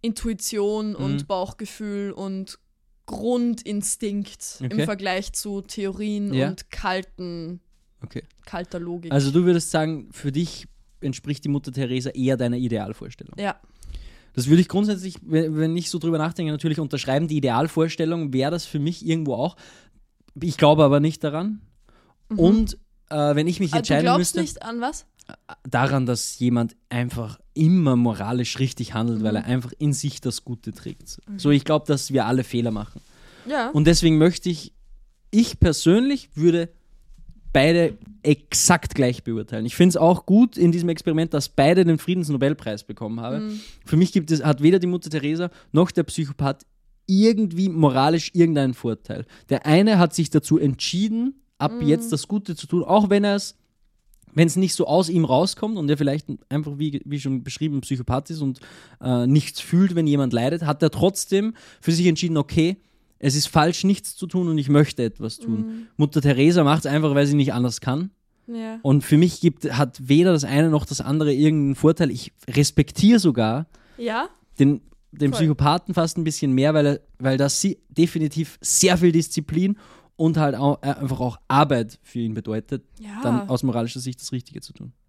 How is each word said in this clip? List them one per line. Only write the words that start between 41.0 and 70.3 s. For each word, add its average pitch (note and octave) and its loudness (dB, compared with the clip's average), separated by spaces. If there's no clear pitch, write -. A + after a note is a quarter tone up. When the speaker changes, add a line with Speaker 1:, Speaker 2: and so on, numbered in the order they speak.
Speaker 2:
dass C#3+ -4
beide F3 4
den E3 4
Friedensnobelpreis C#3+ -2
bekommen A2+ -10
haben. C3+ -6
Speaker 1:
Mhm. G#3+ -12
Speaker 2:
Für D#3 0
mich F3+ 4
gibt D#3+ 0
es, D#3 0
hat C#3+ 0
weder F3 6
die F3+ -2
Mutter F3 -4
Teresa D#3 -4
noch E3+ 4
der E3+ -2
Psychopath C#3 -6
irgendwie G3 2
moralisch D3+ 2
irgendeinen D3+ 2
Vorteil. A2+ -8
Der - -2
eine G3 6
hat E3+ 4
sich E3 -2
dazu D#3 2
entschieden, G#3+ -2
ab D3+ -2
Speaker 1:
Mhm. D3+ 0
Speaker 2:
jetzt A#3 0
das D3 -6
Gute G3+ -4
zu - -16
tun, F3 0
auch G3+ 2
wenn G3+ 4
er's, G3+ -2
wenn's D#3+ 4
nicht F#3 0
so F3 0
aus E3 2
ihm E3+ 2
rauskommt F#3+ 0
und D3 -2
er D3 2
vielleicht D3 -2
einfach, D3 -6
wie, D3 -4
wie C#3+ -8
schon C3 -4
beschrieben, C#3+ -6
ein - -4
Psychopath B2+ -4
ist D#3+ -10
und, C3+ -4
äh, B2 0
nichts D3 2
fühlt, F3+ 2
wenn E3 2
jemand C#3 2
leidet, C3+ 0
hat D3 -2
er D#3+ 4
trotzdem G3 0
für E3 0
sich E3+ 2
entschieden, E3 2
okay, E3 0
es C#3 2
ist D3 -2
falsch, E3 2
nichts F#3+ 0
zu G3 -10
tun F3+ -2
und D#3+ 0
ich C3+ -2
möchte C#3+ 4
etwas A2 -6
tun. A2+ -4
Speaker 1:
Mhm. A2 -10
Speaker 2:
Mutter D3 0
Teresa D3 4
macht's D3+ 2
einfach, D3 0
weil C#3+ 4
sie D3 2
nicht C#3 2
anders B2 -2
kann. D#3 -4
Speaker 1:
Ja. A3+ -12
Speaker 2:
Und C#3 4
für D3 4
mich E3+ 4
gibt, D#3+ 0
hat C3+ -2
weder E3+ 6